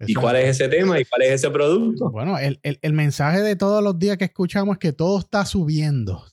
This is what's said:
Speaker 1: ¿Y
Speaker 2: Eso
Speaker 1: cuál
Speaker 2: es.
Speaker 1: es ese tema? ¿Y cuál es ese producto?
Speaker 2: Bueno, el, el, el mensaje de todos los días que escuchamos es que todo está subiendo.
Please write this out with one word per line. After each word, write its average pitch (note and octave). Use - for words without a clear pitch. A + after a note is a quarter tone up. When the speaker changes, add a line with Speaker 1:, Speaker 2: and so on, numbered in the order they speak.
Speaker 1:
¿Y A2
Speaker 2:
Eso B2
Speaker 1:
cuál B2
Speaker 2:
es. C3
Speaker 1:
es C3+
ese C3+
tema? E3+
¿Y B2+
cuál B2
es C3
ese C3+
producto? F3
Speaker 2:
Bueno, C#3
el, C#3
el, D3
el D#3
mensaje D3+
de G#3
todos G3+
los G3
días G3+
que F#3+
escuchamos G3
es -
que D#3+
todo F#3
está G3
subiendo. D3+